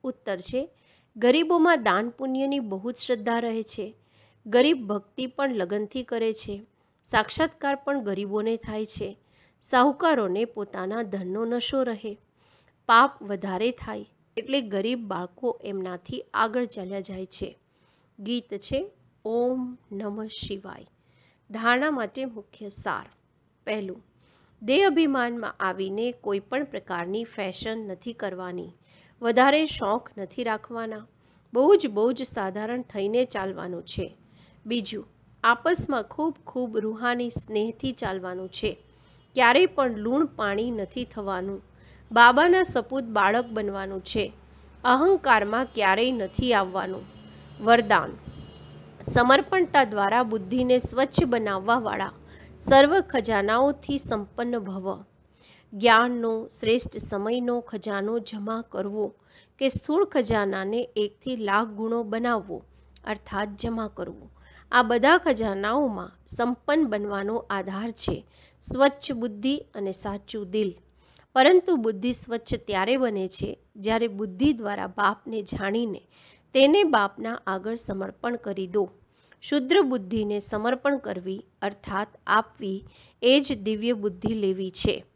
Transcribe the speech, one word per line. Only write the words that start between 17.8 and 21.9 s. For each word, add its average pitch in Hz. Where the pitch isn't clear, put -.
ગીત 226
છે 277
ઓમ 247
નમઃ 208
શિવાય. 196
ધારણા 240